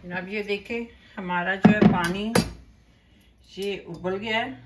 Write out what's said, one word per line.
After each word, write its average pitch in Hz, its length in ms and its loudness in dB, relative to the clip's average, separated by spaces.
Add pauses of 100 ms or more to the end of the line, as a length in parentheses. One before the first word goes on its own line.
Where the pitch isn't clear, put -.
(160)
अब 185 120 -8
ये 208 160 -4
देखें 202 420 -4 (300)
हमारा 180 400 -2
जो 196 140 8
है 208 100 4 (120)
पानी 185 400 -2 (1300)
ये 196 300 -6
उबल 175 280 -6
गया 220 220 -2
है। 240 280 -6